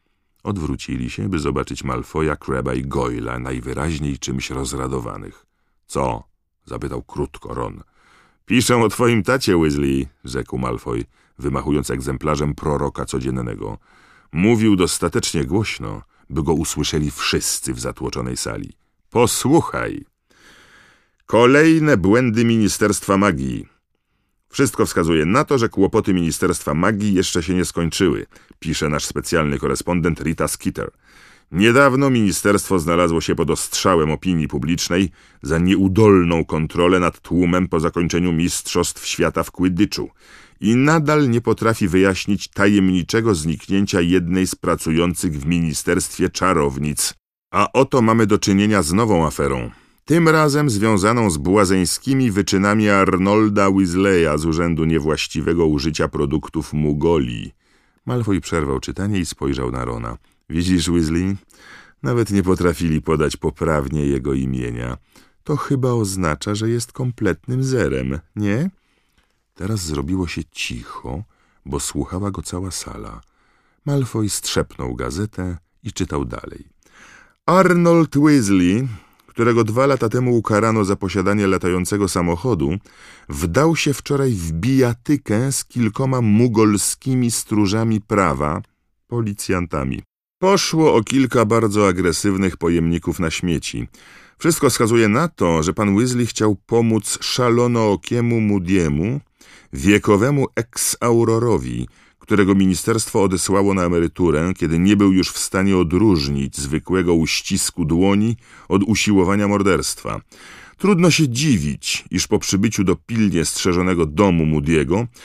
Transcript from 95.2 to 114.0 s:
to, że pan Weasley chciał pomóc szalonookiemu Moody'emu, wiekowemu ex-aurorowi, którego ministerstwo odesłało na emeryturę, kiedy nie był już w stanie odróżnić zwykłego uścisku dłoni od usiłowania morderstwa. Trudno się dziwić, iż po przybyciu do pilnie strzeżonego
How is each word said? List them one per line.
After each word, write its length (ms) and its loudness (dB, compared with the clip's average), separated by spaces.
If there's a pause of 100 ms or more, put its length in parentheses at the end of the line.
to, 340 0
że 100 0
pan 240 0
Weasley 300 0
chciał 300 0 (100)
pomóc 540 0
szalonookiemu 1200 0
Moody'emu, 800 0 (520)
wiekowemu 720 2 (100)
ex-aurorowi, 1300 0 (300)
którego 360 4
ministerstwo 680 0
odesłało 520 0
na 100 0
emeryturę, 720 0
kiedy 220 -2
nie 180 4
był 160 6
już 180 2
w 80 -10
stanie 380 0
odróżnić 800 0
zwykłego 560 -2
uścisku 720 -2
dłoni 520 2 (320)
od 140 2
usiłowania 680 2
morderstwa. 720 0 (580)
Trudno 320 4
się 180 2
dziwić, 800 -2
iż 160 -2
po 120 0
przybyciu 460 0
do 120 2
pilnie 480 0
strzeżonego 640 0